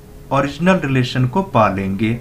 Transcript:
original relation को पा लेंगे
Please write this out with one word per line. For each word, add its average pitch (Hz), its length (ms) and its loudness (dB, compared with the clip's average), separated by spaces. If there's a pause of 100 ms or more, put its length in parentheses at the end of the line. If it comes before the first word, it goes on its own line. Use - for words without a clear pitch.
(320)
original 151 460 2
relation 131 480 0
को 190 160 -2
पा 110 260 2
लेंगे 98 520 -2